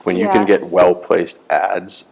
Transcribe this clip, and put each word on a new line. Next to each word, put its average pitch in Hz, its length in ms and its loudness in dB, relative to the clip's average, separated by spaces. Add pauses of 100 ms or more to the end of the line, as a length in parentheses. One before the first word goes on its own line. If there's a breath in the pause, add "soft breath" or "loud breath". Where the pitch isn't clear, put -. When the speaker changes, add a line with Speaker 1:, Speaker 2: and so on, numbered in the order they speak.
Speaker 1:
when 90 140 -2
you 92 100 0
can 98 140 2
Speaker 2:
Yeah. 101 180 2
Speaker 1:
get - 80 -10
well-placed 87 840 0
ads 95 640 -4